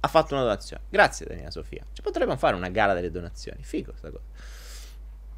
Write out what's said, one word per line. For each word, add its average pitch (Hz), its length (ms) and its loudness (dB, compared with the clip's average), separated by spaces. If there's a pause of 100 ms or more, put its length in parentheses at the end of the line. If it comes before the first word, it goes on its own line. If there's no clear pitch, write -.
ha 131 80 2
fatto 156 260 6
una 135 80 2
donazione. 107 480 0
Grazie - 340 6
Daniela - 260 -8
Sofia. - 320 -8 (100)
Ci - 100 -12
potremmo 262 340 0
fare 135 180 6
una 90 140 0
gara 101 240 6
delle 87 180 0
donazioni. - 520 -8
Figo - 340 -6
sta - 140 -12
cosa. - 140 -12 (1120)